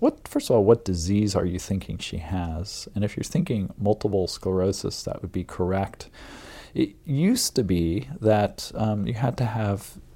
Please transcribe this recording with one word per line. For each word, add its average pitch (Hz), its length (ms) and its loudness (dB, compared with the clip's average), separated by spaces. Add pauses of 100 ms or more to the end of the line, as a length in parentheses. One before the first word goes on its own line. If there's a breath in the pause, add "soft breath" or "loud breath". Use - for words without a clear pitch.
what, - 260 2
first - 220 -2
of 127 80 6
all, 101 80 6
what 117 180 8
disease 98 540 2
are - 80 2
you 90 120 -2
thinking 92 400 -4
she - 200 -8
has? 82 800 -6
And 101 100 -2
if 101 100 -2
you're - 80 -2
thinking 110 540 0
multiple 101 500 2
sclerosis, 95 760 0
that - 180 -6
would 87 100 -8
be 92 140 -4
correct. 95 640 -2 (640 loud breath)
It - 220 -2 (100)
used 170 500 2
to 202 80 4
be 92 460 0 (100)
that, 104 560 2
um, 107 320 0
you 117 60 0
had 123 240 -2
to 123 80 2
have, 107 480 -2 (220)